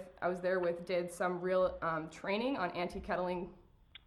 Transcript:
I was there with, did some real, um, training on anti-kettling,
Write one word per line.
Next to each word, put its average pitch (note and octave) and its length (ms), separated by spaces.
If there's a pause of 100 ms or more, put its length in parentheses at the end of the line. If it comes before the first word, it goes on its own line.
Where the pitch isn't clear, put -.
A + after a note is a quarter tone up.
(220)
I F3 60
was F3+ 140
there F#3 180
with, E3+ 260
did F3 260
some F3+ 280
real, F#3 420
um, D#3+ 280
training A#3 480
on F3+ 140
anti-kettling, F3+ 800 (580)